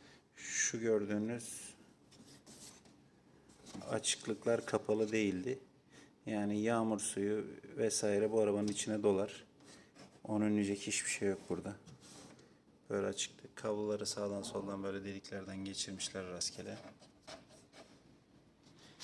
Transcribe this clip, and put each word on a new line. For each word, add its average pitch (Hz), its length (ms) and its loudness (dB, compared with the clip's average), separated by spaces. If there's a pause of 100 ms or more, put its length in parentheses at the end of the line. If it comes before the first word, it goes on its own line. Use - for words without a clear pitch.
(360)
şu - 440 -2
gördüğünüz 110 920 2 (2250)
açıklıklar 113 760 2
kapalı 110 460 2
değildi. 98 460 2 (680)
Yani 104 340 2
yağmur 110 400 2
suyu 104 460 0 (300)
vesaire 107 560 4
bu 110 80 4
arabanın 104 280 4
içine 104 340 0
dolar. 101 420 4 (800)
Onu 107 200 2
önleyecek 104 340 4
hiçbir - 320 -2
şey - 180 0
yok 95 200 2
burada. 98 280 -4 (1120)
Böyle 101 160 0
açıklık. - 500 -6
Kabloları 104 500 -2
sağdan 101 360 -2
soldan 98 400 -4
böyle 98 220 -4
deliklerden 98 600 -6
geçirmişler 95 640 -6
rastgele. 90 500 -4 (2250)